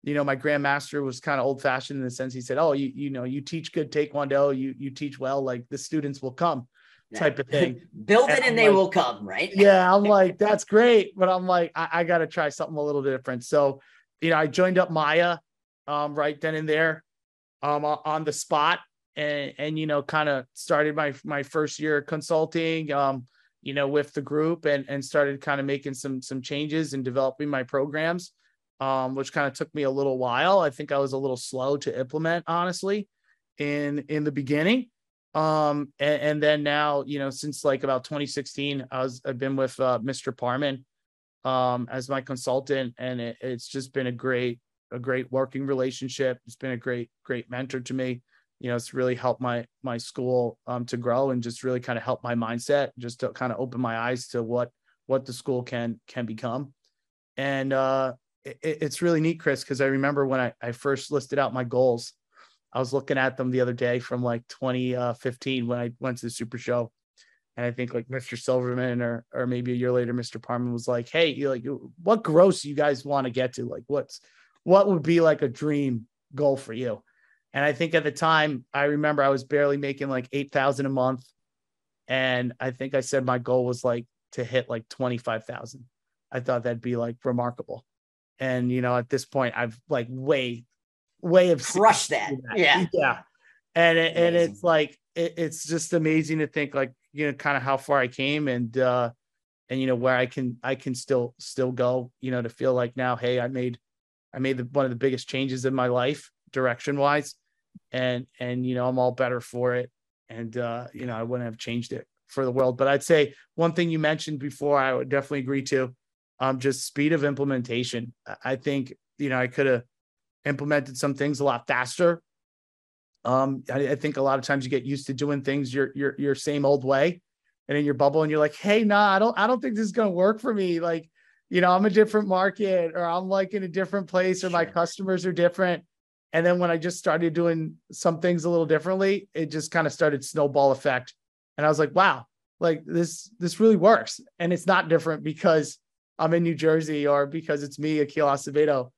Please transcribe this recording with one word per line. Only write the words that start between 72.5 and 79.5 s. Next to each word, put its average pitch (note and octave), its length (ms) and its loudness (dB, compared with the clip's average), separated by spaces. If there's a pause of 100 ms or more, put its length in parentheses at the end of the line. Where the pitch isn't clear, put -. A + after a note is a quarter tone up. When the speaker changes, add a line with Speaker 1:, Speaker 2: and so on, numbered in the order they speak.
Speaker 1:
you D3 80 -8
guys C#3+ 320 0
wanna C3+ 240 0
get B2+ 240 -2
to? B2 100 -6
Like, A#2+ 220 -10
what's, C#3 340 -4 (440)
what F#3+ 220 8
would F3+ 160 2
be, E3 200 4
like, D3+ 180 6
a C#3+ 80 0
dream C3+ 580 -2 (280)
goal C#3 240 2
for A2+ 160 -12
you?" A#2 280 -6 (520)
And C#3 100 0
I D3 80 2
think D#3+ 220 -2
at D#3+ 100 4
the D3 80 0
time, D3+ 600 2
I C#3+ 100 0
remember D3 380 2
I C3+ 80 4
was C3+ 140 0
barely C#3+ 340 2